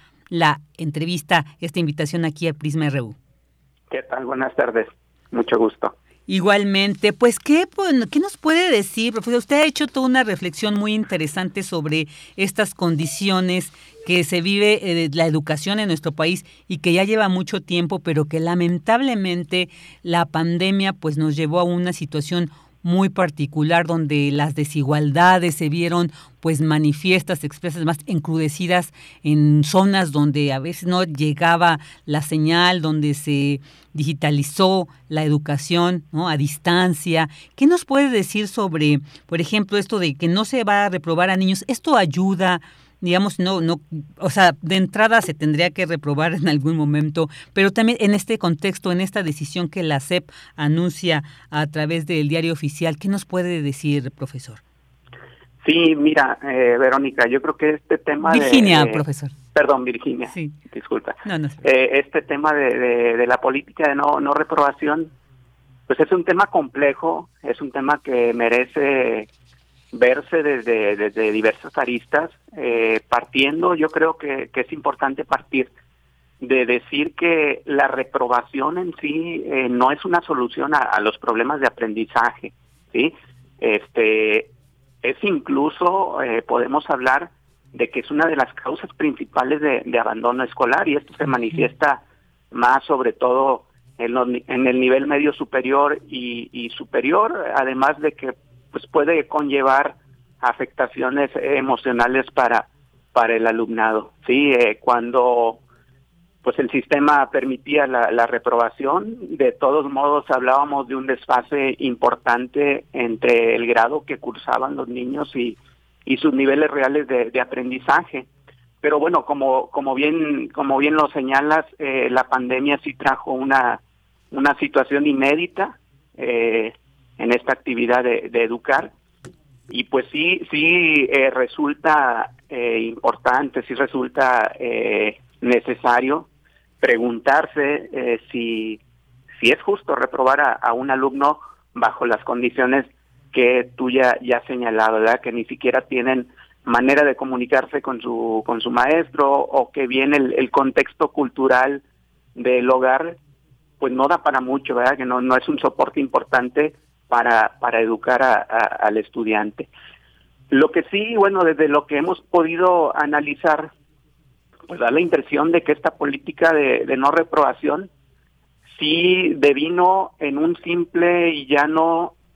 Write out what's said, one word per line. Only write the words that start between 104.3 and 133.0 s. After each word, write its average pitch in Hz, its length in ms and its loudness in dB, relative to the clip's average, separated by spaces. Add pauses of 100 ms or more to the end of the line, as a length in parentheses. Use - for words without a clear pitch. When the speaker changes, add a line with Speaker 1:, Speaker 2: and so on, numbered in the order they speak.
Speaker 2:
Eh, 117 280 2
cuando, 120 800 2 (840)
pues, - 180 -2
el 123 100 -2
sistema 143 600 2
permitía 135 580 -2
la, 117 240 0
la 117 140 2
reprobación, 127 1080 -2
de 127 140 2
todos 139 400 0
modos 143 380 0
hablábamos 135 580 0
de 123 80 -8
un 131 140 -8
desfase 131 680 -2
importante 127 1160 -2
entre 117 640 2
el 117 100 -2
grado 120 380 2
que 139 140 -10
cursaban 127 580 -4
los 131 120 -8
niños 127 460 -8
y, 120 240 -4 (460)
y 131 140 -2
sus 156 140 0
niveles 139 380 2
reales 139 380 0
de, 123 240 0
de 131 80 -2
aprendizaje. 127 880 -4 (540)
Pero 147 200 0
bueno, 160 260 0
como, 135 440 0
como 139 260 -4
bien, 147 520 -2
como 135 300 -2
bien 147 160 2
lo 151 160 -2
señalas, 143 560 0 (140)
eh, 131 280 -2
la 127 200 0
pandemia 131 560 -2
sí 139 100 -8
trajo - 380 -4
una, 131 480 0 (500)
una 139 300 0
situación 143 480 0
inédita, 147 680 0 (380)
eh, 117 560 -2 (460)
en - 140 0
esta 123 200 0
actividad 123 500 -2
de, 120 280 -2
de 117 140 0
educar, 131 480 -2 (760)
y 120 160 -6
pues 127 260 -2
sí, 170 300 -2 (100)
sí, 156 600 2
eh, 135 180 4
resulta, 135 1040 0 (180)
eh, 120 320 -2
importante, 123 840 -2